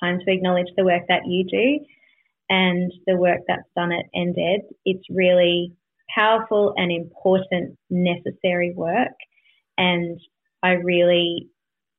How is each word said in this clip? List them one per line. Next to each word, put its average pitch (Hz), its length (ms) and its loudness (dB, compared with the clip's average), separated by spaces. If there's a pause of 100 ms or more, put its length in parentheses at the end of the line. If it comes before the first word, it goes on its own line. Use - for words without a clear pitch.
time 180 240 -2
to 190 60 2
acknowledge 180 340 0 (100)
the 190 80 2
work 175 240 2
that 180 180 2
you 180 180 0
do 233 400 0 (640)
and 180 440 0 (140)
the 190 100 2
work 175 320 2
that's 175 260 -4
done 175 180 -2
at 170 120 -4 (100)
end 175 240 -2
ed, 175 220 0 (240)
it's 190 260 -4
really 180 640 2 (420)
powerful 214 600 2
and 175 160 -2
important, 180 840 -2 (140)
necessary 180 840 -2
work. 180 380 -2 (640)
And 175 440 -2 (420)
I 185 100 4
really, 175 760 2 (500)